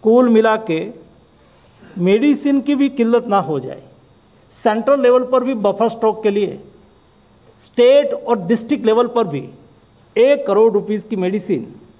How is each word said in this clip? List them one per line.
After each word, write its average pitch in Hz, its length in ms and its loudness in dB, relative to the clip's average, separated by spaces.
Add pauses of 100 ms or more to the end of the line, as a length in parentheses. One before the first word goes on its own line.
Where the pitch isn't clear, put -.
कुल 240 260 4
मिला 220 260 4
के 180 360 -6 (1040)
मेडिसिन 262 640 2
की 285 140 -2
भी 277 140 0
किल्लत 240 380 0
ना 196 120 2
हो 147 200 -4
जाए, 131 240 -12 (680)
सेंट्रल 233 500 -2
लेवल 247 220 4
पर 254 200 -2
भी 262 100 -4
बफर 208 360 -2
स्टॉक 220 340 -4
के 214 60 2
लिए, 202 300 -4 (960)
स्टेट 269 560 2
और 233 260 -4
डिस्ट्रिक्ट 220 460 -2
लेवल 226 220 2
पर 240 160 -2
भी 143 260 -8 (680)
एक 277 300 2
करोड़ 208 260 2
रुपीस 202 300 -4
की - 120 -8
मेडिसिन 190 600 -4 (240)